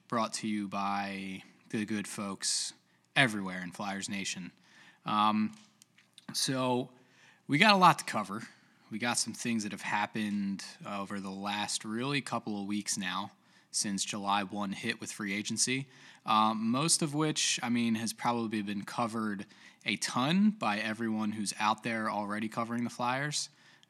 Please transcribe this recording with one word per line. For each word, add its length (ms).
brought 240
to 160
you 180
by 720
the 160
good 200
folks 680
everywhere 480
in 80
Flyers 380
Nation. 420
Um, 480
so 560
we 100
got 160
a 40
lot 220
to 40
cover. 400
We 80
got 180
some 140
things 320
that 80
have 100
happened, 840
uh, 160
over 200
the 80
last 560
really 340
couple 400
of 80
weeks 300
now 340
since 320
July 400
one 300
hit 260
with 140
free 200
agency, 540
um, 460
most 300
of 120
which, 500
I 60
mean, 260
has 160
probably 500
been 220
covered 600
a 100
ton 540
by 200
everyone 520
who's 260
out 260
there 280
already 380
covering 340
the 60
Flyers, 580